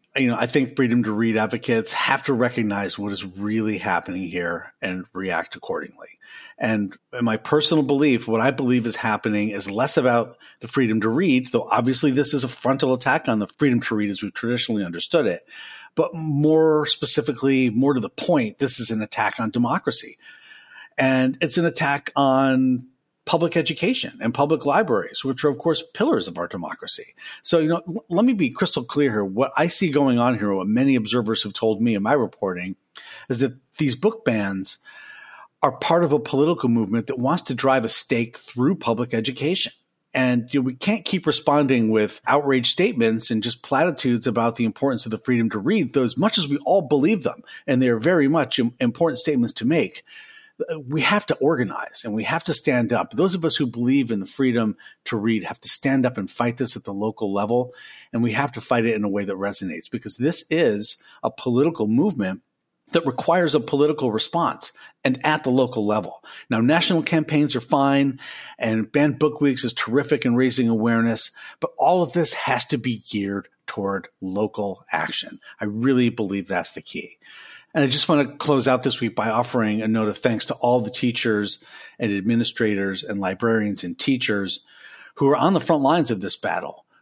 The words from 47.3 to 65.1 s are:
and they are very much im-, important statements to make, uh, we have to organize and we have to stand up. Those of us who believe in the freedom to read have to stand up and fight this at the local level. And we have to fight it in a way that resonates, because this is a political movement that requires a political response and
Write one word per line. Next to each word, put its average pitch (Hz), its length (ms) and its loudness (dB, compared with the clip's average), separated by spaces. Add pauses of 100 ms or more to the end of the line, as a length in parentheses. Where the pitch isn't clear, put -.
and 131 160 2
they 127 60 4
are 117 100 2
very 151 280 4
much 143 320 2
im-, 120 220 2
important 131 380 0
statements 127 360 0
to 110 120 -4
make, 135 360 0 (580)
uh, 160 200 -6
we 139 220 -4
have 208 240 0
to - 100 0
organize 127 680 -2
and 107 100 -6
we 110 100 -2
have 160 200 -4
to 160 100 -2
stand 123 380 0
up. 107 200 -2
Those 175 220 2
of 165 100 -4
us 160 120 0
who 143 100 0
believe 120 440 0
in 104 100 -2
the 92 60 -8
freedom 117 500 0 (280)
to - 120 -4
read 110 280 0
have - 160 -10
to - 80 -10
stand 135 380 0
up 123 120 -2
and 98 120 -6
fight 120 260 -2
this 120 200 -4
at - 80 -14
the 101 100 -8
local 107 380 -4
level. 117 420 0 (380)
And 117 100 0
we 120 100 0
have 113 200 -2
to 120 80 -12
fight 120 260 2
it 117 80 2
in 104 100 -2
a 104 40 -2
way 101 160 -2
that 95 120 -4
resonates, 95 540 -8
because - 260 -10
this 151 340 -2
is 113 520 0 (200)
a 127 80 -2
political 127 560 0
movement 110 560 0 (500)
that 165 140 2
requires 165 480 2
a 151 60 4
political 143 500 0
response - 600 -2 (320)
and 127 180 0